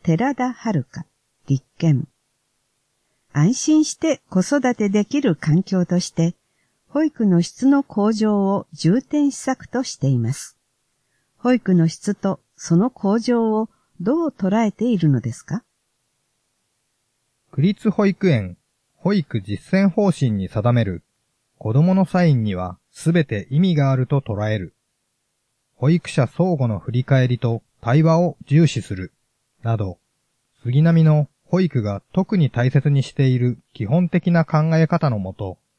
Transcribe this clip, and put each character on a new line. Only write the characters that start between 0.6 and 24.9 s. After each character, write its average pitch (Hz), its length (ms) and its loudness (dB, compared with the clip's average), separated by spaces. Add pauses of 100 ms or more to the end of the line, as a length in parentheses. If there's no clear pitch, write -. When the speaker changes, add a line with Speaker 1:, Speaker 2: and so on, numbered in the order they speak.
Speaker 1:
立 135 160 -2 (140)
憲。 151 320 0 (1200)
安 156 220 2
心 311 320 2
し - 100 -8
て 320 340 -4
子 185 120 0
育 254 340 0
て 208 140 -2
で 202 160 0
き 285 160 -4
る 202 160 0
環 160 260 0
境 180 220 -2
と 180 160 -2
し - 100 -8
て、 170 240 -2 (540)
保 302 160 0
育 247 200 -2
の 180 160 4
質 - 240 -4
の 277 180 4
向 208 280 -2
上 214 280 0
を 196 340 -2
重 175 280 0
点 285 300 -2
施 - 80 -10
策 - 280 -6
と 247 160 -4
し - 120 -12
て - 120 -4
い 131 120 0
ま 117 140 -2
す。 - 240 -16 (800)
保 247 160 0
育 190 220 0
の 165 120 4
質 - 260 -6
と 190 280 -6 (160)
そ - 180 -2
の 202 140 2
向 214 300 -2
上 226 340 -2
を 220 160 -4 (320)
ど 294 240 -2
う 302 120 -4
捉 196 240 0
え 214 120 -2
て - 100 -8
い 233 140 0
る 165 100 0
の 131 140 2
で 113 100 -6
す - 120 -14
か？ 196 200 -8 (1900)
Speaker 2:
区 131 120 -4
立 208 260 0
保 208 160 0
育 190 240 0
園 101 280 -2 (380)
保 196 200 -2
育 143 260 -4
実 101 380 -4
践 196 100 4
方 196 220 0
針 131 220 0
に 98 160 -4
定 113 220 0
め 120 140 2
る、 92 180 -6 (540)
子 110 160 -4
ど 135 80 4
も 185 140 4
の 190 100 2
サ 180 180 0
イ 156 120 4
ン 117 80 0
に 107 100 -2
は 90 240 -6 (140)
す - 200 -4
べ 165 140 2
て 101 240 -6
意 139 100 0
味 180 160 2
が 139 160 2
あ 135 40 0
る 127 100 0
と 135 160 -2
捉 104 280 -4
え 107 80 0
る。 90 180 -12 (1000)